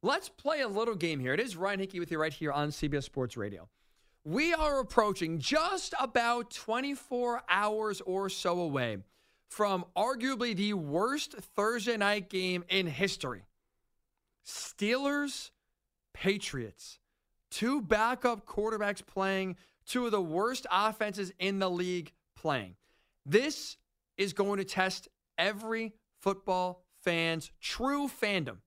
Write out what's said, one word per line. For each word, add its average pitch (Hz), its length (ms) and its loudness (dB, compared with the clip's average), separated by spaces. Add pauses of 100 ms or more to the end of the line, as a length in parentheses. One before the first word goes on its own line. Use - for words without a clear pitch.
Let's 277 260 2
play 294 320 -2
a 247 60 2
little 214 280 0
game 160 240 0
here. 127 140 0
It 165 60 2
is 226 160 -2
Ryan 190 240 -2
Hickey 190 200 -6
with 170 120 -4
you 160 80 -2
right 156 140 0
here 151 180 -4
on 147 200 0
C 151 160 -2
B 147 100 0
S 135 80 -4
Sports 127 320 -4
Radio. 98 320 -6 (540)
We 277 300 2
are 302 260 2
approaching 190 600 2
just 339 600 0
about 240 520 2
twenty-four 247 960 -2
hours 214 520 2
or 190 280 -2
so 175 300 0
away 131 380 0 (520)
from 190 360 0 (100)
arguably 240 600 0
the 208 180 2
worst 196 600 0 (220)
Thursday 226 420 0
night 202 320 2
game 185 400 0
in 185 180 2
history. 139 560 -2 (1040)
Steelers, 277 1040 -2 (640)
Patriots. - 840 -4 (520)
Two 254 300 2
backup 226 640 2
quarterbacks 208 600 -2
playing, 190 520 -2 (280)
two 247 200 -2
of 226 60 0
the 208 100 2
worst 190 500 0
offenses 208 680 0
in 196 220 0
the 190 100 2
league 180 420 -2 (260)
playing. 117 380 -2 (500)
This 247 520 2 (400)
is 190 160 0
going 202 240 0
to 196 60 -2
test 185 460 -2 (280)
every 220 560 -2 (280)
football 185 640 0 (180)
fan's 165 560 0
true 277 480 -2
fandom 180 600 -2